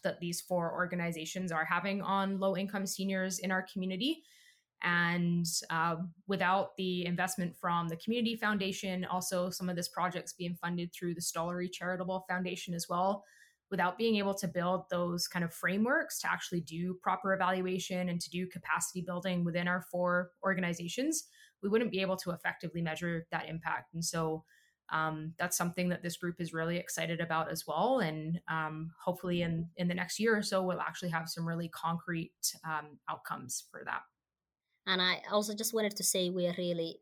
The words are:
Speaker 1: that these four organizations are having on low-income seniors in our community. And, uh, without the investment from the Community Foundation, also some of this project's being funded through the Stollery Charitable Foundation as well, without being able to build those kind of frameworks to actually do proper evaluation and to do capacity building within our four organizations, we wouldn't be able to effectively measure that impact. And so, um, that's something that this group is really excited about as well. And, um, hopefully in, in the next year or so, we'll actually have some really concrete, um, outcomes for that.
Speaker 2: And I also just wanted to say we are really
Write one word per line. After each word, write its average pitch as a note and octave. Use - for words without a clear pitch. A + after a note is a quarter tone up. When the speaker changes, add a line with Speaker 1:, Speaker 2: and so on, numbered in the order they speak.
Speaker 1:
that F3
these F3
four E3+
organizations F3
are D#3+
having F#3
on G3
low-income G3
seniors F#3+
in F#3+
our F#3
community. F#3+
And, F3
uh, E3
without F#3+
the F3+
investment F3
from E3+
the E3
Community A3+
Foundation, G3
also F3+
some F3+
of F3
this E3+
project's E3+
being F3
funded F3
through F3
the E3
Stollery F3
Charitable F#3
Foundation F3+
as E3+
well, F#3+
without F#3
being A3+
able G3
to G3
build F3+
those F3
kind F3
of E3
frameworks A3+
to E3+
actually F3
do F3
proper F#3+
evaluation F#3
and F3
to -
do F3+
capacity E3+
building F3
within F3
our F3+
four F3+
organizations, F#3
we G3+
wouldn't A3
be F#3
able F#3
to F3+
effectively E3+
measure E3
that D#3
impact. D#3+
And E3
so, D#3+
um, D#3
that's F3
something F3+
that F3
this E3+
group F3
is E3
really E3
excited E3
about D#3+
as D#3+
well. G#3+
And, D#3+
um, D#3
hopefully F3
in, E3
in F3+
the F3
next F3+
year A3
or G#3
so, F#3+
we'll F3
actually E3
have E3
some E3
really E3
concrete, E3
um, D3+
outcomes C#3
for -
that. -
Speaker 2:
And F#3
I F3+
also G#3
just -
wanted G#3
to F#3+
say F3+
we F3+
are F3
really E3+